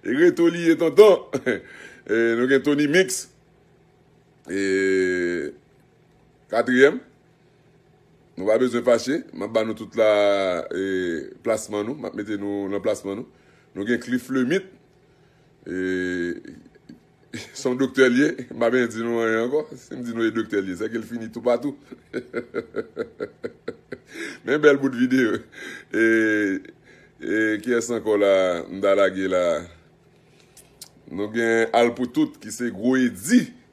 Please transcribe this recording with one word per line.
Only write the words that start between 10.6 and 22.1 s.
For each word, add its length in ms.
et, 540
placement, 420
nous. 140
Je 40
vais 140
mettre 240
nous 280
dans 80
le 60
placement, 340
nous. 120
Nous 100
avons 160
Cliff 300
Lemit. 320
Et 680
<laughs> 200
son 220
docteur 340
lié. 280
Je 220
vais 120
bien 160
dire 160
nous 160
rien 260
encore. 300
Si 160
je 60
dis 160
nous 80
le 100
docteur 300
lié, 140
c'est 160
qu'il 120
finit 280
tout 100
partout. 360